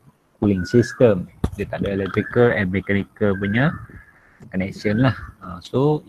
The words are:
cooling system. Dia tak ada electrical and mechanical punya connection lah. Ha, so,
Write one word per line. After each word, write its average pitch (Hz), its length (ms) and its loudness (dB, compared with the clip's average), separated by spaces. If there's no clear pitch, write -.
cooling 95 300 0
system. 117 580 4
Dia 101 100 -6
tak - 160 -8
ada 98 140 -4
electrical 101 580 2
and 101 160 -2
mechanical 98 720 -2
punya 107 320 0
connection 101 480 -2
lah. 127 160 2
Ha, 87 240 -16
so, 147 460 0